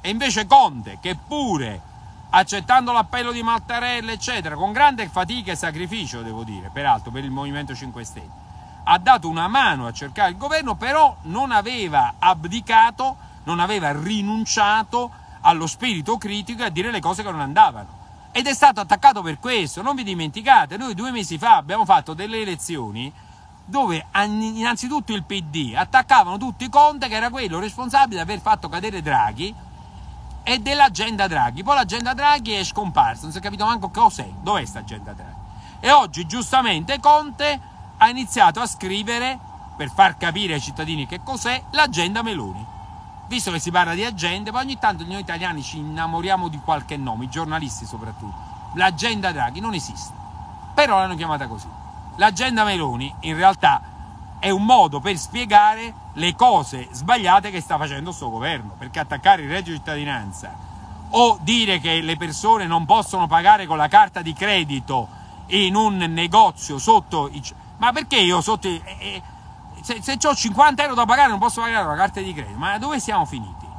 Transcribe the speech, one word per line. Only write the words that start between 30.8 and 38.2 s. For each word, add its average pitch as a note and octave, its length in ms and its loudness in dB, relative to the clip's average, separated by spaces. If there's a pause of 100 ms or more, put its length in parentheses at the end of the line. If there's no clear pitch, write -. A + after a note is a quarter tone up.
Draghi. C#3 340 0
Poi C4+ 140 2
l'agenda A#3 380 0
Draghi C4+ 400 2
è F#3+ 100 -2
scomparsa, D#3+ 600 0
non D#3 100 -12
si F#3 60 -10
è - 20 -10
capito G3+ 240 -4
manco G#3 240 -2
cos'è, G#3 400 2 (100)
dov'è F#3 240 -2
sta A#2 160 -10
agenda G#2+ 320 -12
Draghi. - 240 -16 (460)
E B3 100 4
oggi F3 340 4
giustamente A#3+ 760 -2
Conte D4 580 2 (380)
ha - 100 8
iniziato A#3 540 2